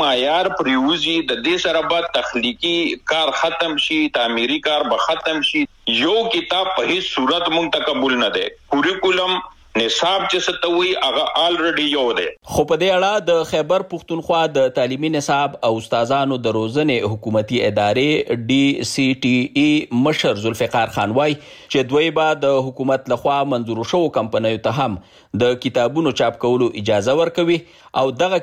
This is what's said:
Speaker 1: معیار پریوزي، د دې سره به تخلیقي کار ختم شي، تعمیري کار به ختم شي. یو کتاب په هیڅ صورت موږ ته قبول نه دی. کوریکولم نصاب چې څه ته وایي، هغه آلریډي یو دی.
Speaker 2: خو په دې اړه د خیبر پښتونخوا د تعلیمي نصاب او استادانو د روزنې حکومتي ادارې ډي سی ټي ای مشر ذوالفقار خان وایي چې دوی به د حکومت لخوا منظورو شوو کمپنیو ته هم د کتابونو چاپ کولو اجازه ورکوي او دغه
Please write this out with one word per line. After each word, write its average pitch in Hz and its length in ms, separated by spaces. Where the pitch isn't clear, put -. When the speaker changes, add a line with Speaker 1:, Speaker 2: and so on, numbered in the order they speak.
Speaker 1:
معیار 151 560
پریوزي، 147 600
د 117 140
دې 175 240
سره 160 240
به 170 260
تخلیقي 123 580
کار 156 300
ختم 165 420
شي، 156 160
تعمیري 120 500
کار 147 240
به - 160
ختم 156 420
شي. 151 160
یو 202 180
کتاب 185 400
په 160 160
هیڅ 180 240
صورت 165 320
موږ 160 280
ته 131 140
قبول 127 320
نه 101 160
دی. 92 100
کوریکولم 185 680
نصاب 170 460
چې 185 220
څه 175 180
ته 170 80
وایي، 180 180
هغه 147 180
آلریډي 160 480
یو 143 100
دی. 87 80
Speaker 2:
خو 151 140
په 160 180
دې 190 140
اړه 196 320
د 170 200
خیبر 175 360
پښتونخوا 165 480
د 131 180
تعلیمي 135 380
نصاب 143 420
او - 100
استادانو 131 680
د 110 140
روزنې 117 560
حکومتي 110 440
ادارې 120 720
ډي 139 480
سی 135 160
ټي 123 100
ای 151 40
مشر 143 400
ذوالفقار 113 540
خان 107 200
وایي 151 220
چې - 500
دوی 156 300
به 156 260
د 139 100
حکومت 131 480
لخوا 139 260
منظورو 117 360
شوو 170 280
کمپنیو 113 500
ته 127 80
هم 107 680
د 123 240
کتابونو 135 540
چاپ 117 260
کولو 123 240
اجازه 113 400
ورکوي 170 360
او 135 80
دغه 185 180